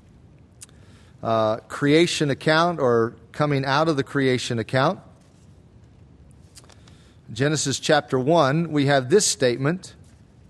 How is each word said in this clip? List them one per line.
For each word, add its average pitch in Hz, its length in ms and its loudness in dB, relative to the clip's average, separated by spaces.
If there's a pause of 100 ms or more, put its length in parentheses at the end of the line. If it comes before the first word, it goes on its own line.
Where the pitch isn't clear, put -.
(1200)
uh, 113 340 0 (120)
creation 151 600 2
account 160 520 0
or 117 340 0 (180)
coming 143 320 -2
out 143 240 0
of 151 80 0
the 135 60 -2
creation 127 560 -2
account. 135 420 -2 (2250)
Genesis 139 480 -2
chapter 143 380 0
one, 156 540 2
we 143 140 0
have 135 220 2
this 139 180 2
statement 135 680 -2 (560)